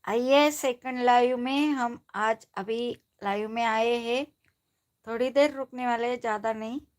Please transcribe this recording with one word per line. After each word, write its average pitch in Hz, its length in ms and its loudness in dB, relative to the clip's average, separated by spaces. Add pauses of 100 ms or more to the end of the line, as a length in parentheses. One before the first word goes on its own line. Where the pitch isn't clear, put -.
आइए 262 460 4
सेकंड 254 520 -4
लाइव 247 340 6
में, 277 320 0
हम 240 300 -2 (160)
आज 220 400 -2
अभी 226 360 -4 (340)
लाइव 208 240 -4
में 233 160 -4
आए 226 320 2
हैं, 240 280 -2 (840)
थोड़ी 233 240 -2
देर 285 240 4
रुकने 254 320 -8
वाले 233 220 0
हैं, 247 120 -4
ज़्यादा 220 320 -2
नहीं। 220 280 -6 (180)